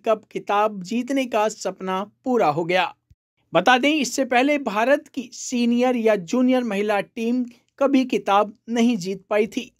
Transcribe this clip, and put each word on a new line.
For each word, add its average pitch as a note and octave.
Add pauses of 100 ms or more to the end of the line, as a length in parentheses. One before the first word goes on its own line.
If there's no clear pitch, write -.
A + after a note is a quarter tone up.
कप A3 (100)
खिताब G3+
जीतने B3
का A3
सपना F#3+ (140)
पूरा A#3
हो D3+
गया। F3+ (580)
बता B3
दें, C#4
इससे C4+
पहले C4
भारत B3+
की -
सीनियर A#3+
या A3
जूनियर B3
महिला G#3
टीम A#3+ (340)
कभी C4+
खिताब G#3 (160)
नहीं A#3
जीत F#3+
पाई G#3+
थी। A#3